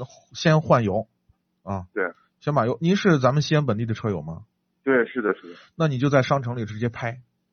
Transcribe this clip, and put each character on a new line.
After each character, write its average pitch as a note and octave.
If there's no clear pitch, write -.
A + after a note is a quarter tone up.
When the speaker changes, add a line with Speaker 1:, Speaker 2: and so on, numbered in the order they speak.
Speaker 1:
先 D#3
换 D3
油 G2+
啊。 F#2+
Speaker 2:
对。 F#2
Speaker 1:
先 D3
把 B2
油， A#2+
您 F3+
是 F3+
咱 B2+
们 D3
西 D#3
安 D3
本 A2+
地 A#2
的 A2+
车 G#2+
友 F2+
吗？ E2
Speaker 2:
对， B2+
是 -
的， G#2
是 -
的。 E2+
Speaker 1:
那 D#3+
你 C3+
就 C#3
在 C3+
商 C#3
城 A#2+
里 A2+
直 A2
接 A#2
拍， A#2+